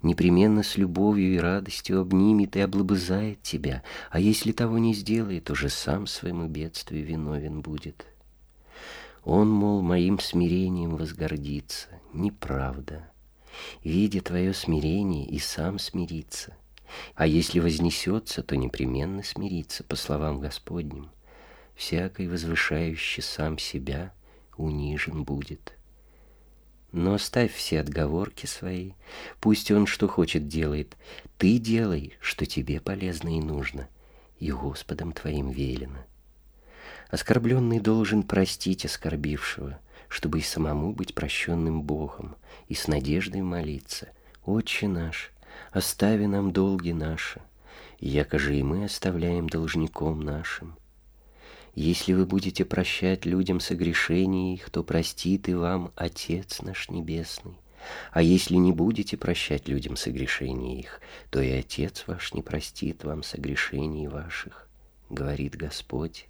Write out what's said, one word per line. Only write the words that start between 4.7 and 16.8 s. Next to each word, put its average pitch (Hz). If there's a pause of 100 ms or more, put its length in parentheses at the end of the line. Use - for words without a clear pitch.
не 113
сделает, 101
уже 71
сам 92
своему 87
бедствию 78
виновен 76
будет. 76 (1200)
Он, 101
мол, 104
моим 90
смирением 87
возгордится. 78 (240)
Неправда. 71 (760)
Видя 95
твое 90
смирение, 82
и 73
сам 87
смирится. - (600)